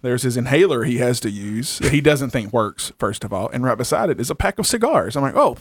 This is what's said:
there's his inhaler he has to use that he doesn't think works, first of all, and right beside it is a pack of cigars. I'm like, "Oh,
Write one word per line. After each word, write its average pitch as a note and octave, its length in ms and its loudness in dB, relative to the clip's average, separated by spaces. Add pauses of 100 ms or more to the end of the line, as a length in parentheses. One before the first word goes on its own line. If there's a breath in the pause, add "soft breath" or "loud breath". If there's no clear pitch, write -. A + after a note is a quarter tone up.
there's B2+ 220 0
his B2 140 0
inhaler C3+ 480 4
he A#2+ 120 0
has B2 240 0
to A#2 80 -2
use G#2 500 -6
that C#3 120 2
he C#3+ 100 4
doesn't C#3+ 280 2
think G#2+ 240 -4
works, A2 440 -2
first - 280 -4
of G#2 80 -6
all, G2+ 160 -2
and B2 140 -4
right B2 140 2
beside D#3 320 0
it - 120 -2
is C3 80 -4
a D#3+ 60 -4
pack - 220 -2
of G#3+ 80 -4
cigars. A#3 520 0
I'm C#3 60 0
like, C3+ 120 -2
"Oh, G#3 260 4